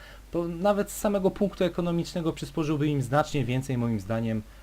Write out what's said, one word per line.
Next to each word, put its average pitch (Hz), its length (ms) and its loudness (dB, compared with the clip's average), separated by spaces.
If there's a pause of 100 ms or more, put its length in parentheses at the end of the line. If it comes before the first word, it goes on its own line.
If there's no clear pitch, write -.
(300)
to 170 180 -2
nawet 196 420 2
z - 60 -10
samego 202 340 2
punktu 190 340 0
ekonomicznego 170 680 0
przysporzyłby 151 560 -2
im 143 140 2
znacznie 139 420 2
więcej, 127 340 0
moim 117 220 0
zdaniem, 110 420 -2 (200)